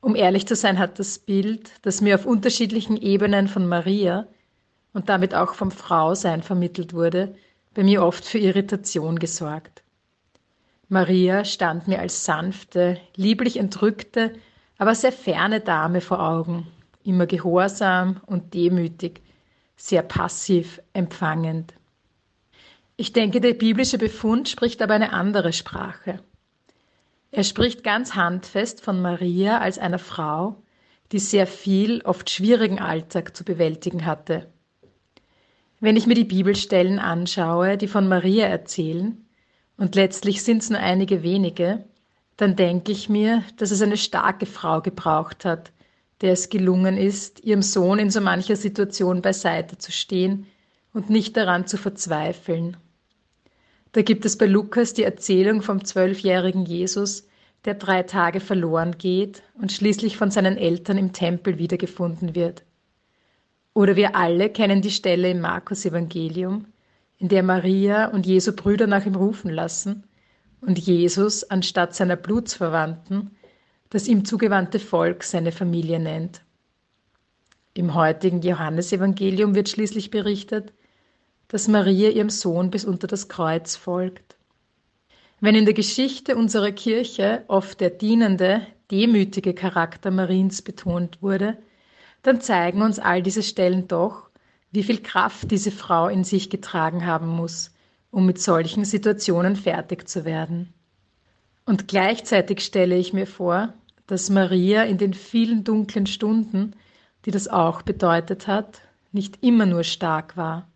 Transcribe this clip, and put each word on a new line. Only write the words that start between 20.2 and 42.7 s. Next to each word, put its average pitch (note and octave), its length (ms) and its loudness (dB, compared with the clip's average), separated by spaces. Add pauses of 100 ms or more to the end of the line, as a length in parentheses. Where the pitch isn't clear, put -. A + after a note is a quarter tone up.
empfangend. E3 800 -4 (1200)
Ich - 160 -8
denke, A3 280 2
der A#3+ 120 4
biblische A#3 440 2
Befund A3+ 520 -2
spricht - 320 -2
aber G#3+ 120 2
eine G#3+ 200 2
andere F3+ 400 0
Sprache. - 680 -10 (1120)
Er G#3 120 0
spricht A#3 400 -2
ganz A3+ 320 -2
handfest F#3 680 -4
von F#3 200 -2
Maria F3+ 580 0
als F#3+ 180 -2
einer F3+ 220 -4
Frau, E3+ 560 -4 (560)
die G#3 80 0
sehr G3 260 2
viel, G3+ 560 0
oft - 280 -4
schwierigen G#3 500 2
Alltag E3 560 -6
zu - 80 -14
bewältigen E3 600 -2
hatte. D#3 420 -4 (1300)
Wenn G#3+ 160 6
ich A3+ 100 2
mir A#3+ 80 6
die A#3 80 4
Bibelstellen F#3+ 760 2
anschaue, F3 800 0
die G3+ 100 -2
von G3 200 2
Maria F#3+ 400 4
erzählen, F3+ 760 -4 (560)
und F#3+ 180 -2
letztlich G3 460 2
sind's A3+ 280 0
nur G3+ 100 0
einige F#3+ 420 2
wenige, F3+ 600 0 (540)
dann G3 180 2
denke F3+ 380 0